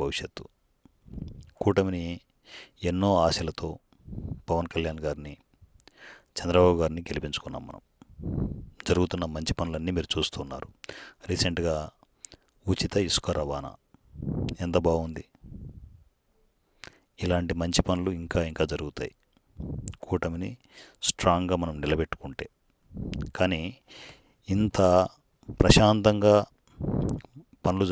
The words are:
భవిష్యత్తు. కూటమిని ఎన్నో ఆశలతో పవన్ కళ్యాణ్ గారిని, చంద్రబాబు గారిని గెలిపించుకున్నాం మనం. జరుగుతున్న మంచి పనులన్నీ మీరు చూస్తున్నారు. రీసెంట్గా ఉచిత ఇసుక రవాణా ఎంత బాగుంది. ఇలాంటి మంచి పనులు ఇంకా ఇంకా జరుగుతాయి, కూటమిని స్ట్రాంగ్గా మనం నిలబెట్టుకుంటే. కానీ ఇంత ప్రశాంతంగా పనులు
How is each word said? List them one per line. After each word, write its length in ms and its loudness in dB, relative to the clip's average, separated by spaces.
భవిష్యత్తు. 420 -6
కూటమిని 420 2
ఎన్నో 220 4
ఆశలతో 420 -2
పవన్ 240 0
కళ్యాణ్ 320 -4
గారిని, 300 -8
చంద్రబాబు 420 6
గారిని 280 -2
గెలిపించుకున్నాం 600 -8
మనం. 120 -16
జరుగుతున్న 380 2
మంచి 240 -4
పనులన్నీ 380 -4
మీరు 160 -4
చూస్తున్నారు. 560 -6
రీసెంట్గా 460 0
ఉచిత 280 -2
ఇసుక 300 0
రవాణా 320 -6
ఎంత 120 0
బాగుంది. 380 0
ఇలాంటి 380 2
మంచి 260 0
పనులు 220 0
ఇంకా 200 -2
ఇంకా 220 0
జరుగుతాయి, 400 -8
కూటమిని 440 -2
స్ట్రాంగ్గా 540 2
మనం 200 -4
నిలబెట్టుకుంటే. 640 -4
కానీ 240 0
ఇంత 320 2
ప్రశాంతంగా 760 8
పనులు 240 2